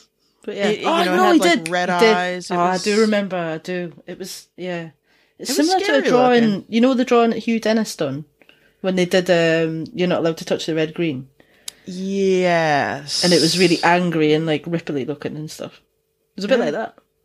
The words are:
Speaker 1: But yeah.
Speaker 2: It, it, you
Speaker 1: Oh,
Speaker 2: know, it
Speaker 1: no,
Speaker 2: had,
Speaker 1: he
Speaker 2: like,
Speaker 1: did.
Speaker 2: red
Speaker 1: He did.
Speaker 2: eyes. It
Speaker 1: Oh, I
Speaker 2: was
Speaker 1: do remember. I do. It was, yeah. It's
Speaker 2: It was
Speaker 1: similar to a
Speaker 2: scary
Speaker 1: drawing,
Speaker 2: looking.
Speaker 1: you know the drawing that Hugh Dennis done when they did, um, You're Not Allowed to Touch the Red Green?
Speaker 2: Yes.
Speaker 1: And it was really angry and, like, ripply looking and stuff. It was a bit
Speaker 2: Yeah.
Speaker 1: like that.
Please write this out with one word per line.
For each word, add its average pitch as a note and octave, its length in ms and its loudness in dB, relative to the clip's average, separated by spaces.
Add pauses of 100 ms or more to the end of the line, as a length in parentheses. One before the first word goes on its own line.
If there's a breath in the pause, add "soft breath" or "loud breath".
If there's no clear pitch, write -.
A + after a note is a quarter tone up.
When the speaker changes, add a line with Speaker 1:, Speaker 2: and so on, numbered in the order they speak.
(440 loud breath)
Speaker 1:
But G#3 120 -10
yeah. G3+ 120 -2
Speaker 2:
It, G#3+ 120 0
it, - 20 -10
you - 60 -4
Speaker 1:
Oh, E4 160 2
Speaker 2:
know, F4+ 100 0
it - 20 2
Speaker 1:
no, F4+ 80 4
Speaker 2:
had, F4+ 120 4
Speaker 1:
he D4+ 40 4
Speaker 2:
like, E4 240 2
Speaker 1:
did. E3 60 -8
Speaker 2:
red F3+ 200 0
Speaker 1:
He F3 100 0
did. F#3 160 4
Speaker 2:
eyes. F3+ 360 -4
It F3+ 40 -2
Speaker 1:
Oh, F3 40 0
I F3+ 140 2
Speaker 2:
was F3+ 100 -4
Speaker 1:
do G#3 180 2
remember. G3+ 360 0
I E3 220 -4
do. F3 340 -8 (140)
It F3+ 120 -14
was, - 280 -14 (100)
yeah. E3+ 320 -8 (500)
It's - 120 -8
Speaker 2:
It - 80 -2
was D4+ 100 4
Speaker 1:
similar F#4 100 2
to F#4+ 120 -2
a C#4+ 60 2
Speaker 2:
scary C4 120 2
Speaker 1:
drawing, B3 360 4
Speaker 2:
looking. G3+ 240 -2
Speaker 1:
you A3+ 120 2
know C4 120 4
the B3 120 0
drawing A#3 260 4
that A3 80 -4
Hugh A3+ 200 -2
Dennis A3 360 -2
done C#3+ 300 -6 (560 soft breath)
when F#3+ 140 -2
they F3+ 100 2
did, F3+ 240 0
um, E3 640 0
You're F3+ 140 -2
Not F3 120 0
Allowed E3 180 -2
to F3 80 -12
Touch - 200 -4
the D#3+ 100 -2
Red D#3+ 180 -2
Green? C#3 360 -4 (560 loud breath)
Speaker 2:
Yes. F3 1400 0
Speaker 1:
And F3+ 100 4
it D3 80 6
was D#3+ 160 0
really F#3 260 2
angry E3 500 2
and, D#3+ 120 0
like, D3+ 220 -2
ripply D#3+ 380 -4
looking D3 300 -8
and D#3 140 -10
stuff. - 240 -14
It - 640 -20
was G3 80 -6
a - 20 -6
bit B3 120 2
Speaker 2:
Yeah. F#3+ 60 0
Speaker 1:
like D3 80 -4
that. A3 220 -8 (300)